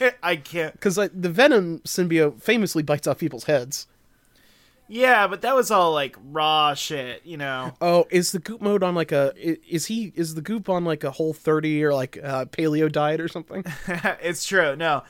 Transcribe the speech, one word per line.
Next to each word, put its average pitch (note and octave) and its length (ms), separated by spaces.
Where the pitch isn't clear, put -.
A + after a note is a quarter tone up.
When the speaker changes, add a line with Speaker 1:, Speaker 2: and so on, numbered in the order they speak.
Speaker 1:
<laughs> - 40
I F3 120
can't. D#3 440
Speaker 2:
'cause, G3 200
like, G3+ 100
the F3+ 100
Venom F#3+ 500
symbiote D#3+ 640
famously G#3 400
bites D3 240
off C#3+ 100
people's C#3 280
heads. C#3 420
Speaker 1:
Yeah, A#3 380
but F#3+ 160
that B3+ 140
was B3 160
all, F3+ 220
like, C#3+ 300
raw D3+ 520
shit, C3 500
you E3 120
know. C3 440
Speaker 2:
Oh, F3 300
is F3+ 220
the G3+ 40
goop G#3 240
mode G3+ 220
on, F3+ 100
like, E3 180
a, C#3 240
i-, D#3 220
is D#3+ 200
he, A3 280
is D#3+ 200
the D#3+ 80
goop G#3 260
on, F3+ 160
like, D#3 180
a C#3+ 60
Whole D#3+ 240
thirty D#3 500
or, D3+ 120
like, B2+ 220
a C#3 340
paleo D#3 400
diet D3+ 280
or E3 80
something? F3+ 380
Speaker 1:
<laughs> F#3 80
It's F3 240
true, E3 300
no. D3+ 340